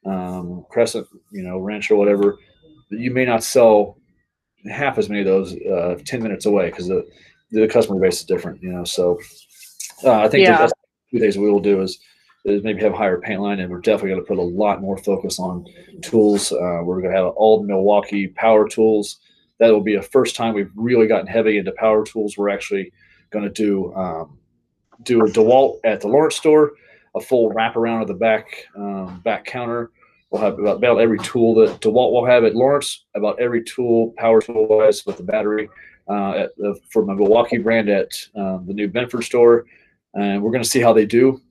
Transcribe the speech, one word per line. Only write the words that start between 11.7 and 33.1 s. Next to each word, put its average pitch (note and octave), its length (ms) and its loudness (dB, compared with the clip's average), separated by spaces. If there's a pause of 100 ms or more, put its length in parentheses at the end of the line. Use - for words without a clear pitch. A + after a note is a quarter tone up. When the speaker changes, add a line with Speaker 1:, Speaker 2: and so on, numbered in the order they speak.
Speaker 1:
is, F#2+ 200 -6 (440)
is G2+ 200 -2
maybe G#2 180 -4
have G#2 100 2
a - 40 -8
higher F#2 240 -2
paint G2+ 200 -8
line, G2+ 200 -4
and F2+ 100 -8
we're F2+ 100 -10
definitely G2+ 300 -2
gonna F#2 120 -4
put G2 160 -4
a F2+ 40 -2
lot F#2+ 400 -2
more F#2+ 160 -6
focus F#2+ 400 -4
on - 260 -8 (380)
tools. G#2 480 2
Uh, F2 320 -4
we're F2+ 180 -4
gonna F#2 140 -4
have F#2 220 0
all G#2+ 260 4
Milwaukee G2+ 640 0
power G#2+ 420 2
tools. A2 520 -2 (400)
That A2+ 100 6
will G#2+ 100 4
be G#2 140 -2
a G2 80 -2
first - 320 0
time A#2 200 -4
we've G2 200 -6
really A2+ 320 2
gotten G2+ 220 0
heavy A2 280 0
into F#2+ 160 -4
power G#2+ 320 2
tools. G#2 320 -8
We're G2+ 140 -2
actually G2 420 -6 (380)
gonna G#2 180 -6
do, G2+ 460 -4
um, E2 440 -8 (640)
do A#2 220 2
a G#2+ 40 2
DeWalt A2+ 560 4
at G#2+ 160 0
the G#2 80 -6
Lawrence D3+ 280 2
store, D3+ 360 4 (440)
a B2+ 40 -4
full A#2 320 0
wraparound A2+ 500 -2
of G#2 60 -6
the G2 60 -6
back, A2 520 -2 (100)
um, F#2+ 480 -10
back G#2 200 -4
counter. A#2+ 460 -8 (400)
We'll G2+ 100 -4
have G#2 180 -2
about, G2+ 180 -2
about A#2 240 2
every A2+ 180 2
tool A#2 360 0
that A2 260 4
DeWalt A2+ 320 2
will A#2+ 120 2
have B2 200 4
at G#2 100 2
Lawrence, C3+ 600 0